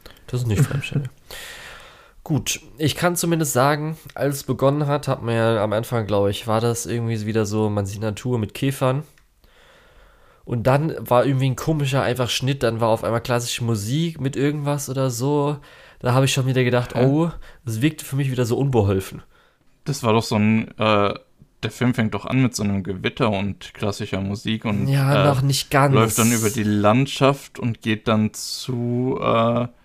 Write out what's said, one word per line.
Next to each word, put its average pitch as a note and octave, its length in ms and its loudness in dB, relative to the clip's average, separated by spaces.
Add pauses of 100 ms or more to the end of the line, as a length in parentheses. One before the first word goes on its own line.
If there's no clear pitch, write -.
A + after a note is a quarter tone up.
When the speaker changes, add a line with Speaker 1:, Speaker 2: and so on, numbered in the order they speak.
(280)
Speaker 1:
das B2 140 -4
ist A#2+ 60 -4
nicht G#2+ 140 2
fremdschämig. C#3 520 -2
<laughs> - 1120 -20
Gut, - 360 -4 (180)
ich D3+ 180 -2
kann F3 200 0
zumindest E3 380 0
sagen, D3+ 440 2 (160)
als C#3 240 -2
es - 60 -10
begonnen C#3 440 0
hat, C#3+ 200 -2
hat C3 160 -2
man A#2 120 -2
ja A2+ 280 2
am G#2 100 -2
Anfang, A2+ 320 -2
glaub G2+ 240 2
ich, - 180 -6
war A2 140 2
das A#2 240 -2
irgendwie A#2 400 -4
wieder A2 220 0
so, G#2+ 220 0
man G#2 180 -2
sieht G#2 140 -8
Natur A2 360 -4
mit G#2+ 160 -4
Käfern. C3+ 500 -2 (1400)
Und A#2 220 -4
dann C#3+ 320 2
war A#2+ 260 2
irgendwie C3+ 240 2
ein B2 60 -2
komischer C#3 480 0
einfach B2 260 0
Schnitt, C#3 320 -2
dann A2+ 200 0
war A2+ 80 2
auf A2 140 2
einmal A2+ 180 0
klassische A#2+ 420 -2
Musik B2 580 -2
mit B2+ 140 -2
irgendwas C#3+ 540 -2
oder C3+ 200 0
so. C#3+ 480 0 (420)
Da A#2+ 140 0
hab C3 100 4
ich C3+ 100 2
schon B2+ 120 0
wieder B2+ 180 2
gedacht, B2 320 0
Speaker 2:
Hä? B2 100 4
Speaker 1:
oh, D#3 260 2 (340)
das A2+ 160 -4
wirkte D3+ 240 0
für C3 100 -6
mich C3+ 160 0
wieder B2 140 0
so A2 120 0
unbeholfen. G#2+ 640 2 (640)
Speaker 2:
Das C#3+ 180 -4
war A2 100 4
doch A2+ 100 4
so - 120 -2
ein, A2 320 4 (100)
äh, G#2 360 2 (500)
der A2 80 -4
Film B2 220 2
fängt A2 200 0
doch G2+ 120 -6
an C3 160 2
mit B2+ 140 2
so A2+ 80 -4
einem G2 200 0
Gewitter G#2+ 480 -2
und G2 420 -4
klassischer G2+ 480 -4
Musik G#2+ 440 -4
und, A#2 220 -2
Speaker 1:
Ja, C#3 360 2
Speaker 2:
äh, D3 40 6
Speaker 1:
noch C3 140 2
nicht C#3 300 -2
ganz. C#3 240 4
Speaker 2:
läuft A2 240 4
dann A#2 120 6
über A2+ 180 2
die G#2+ 140 -2
Landschaft A#2+ 960 2
und A#2 220 -4
geht G#2+ 260 -2
dann G#2+ 260 2
zu, B2 880 -4
äh, A#2 460 2 (180)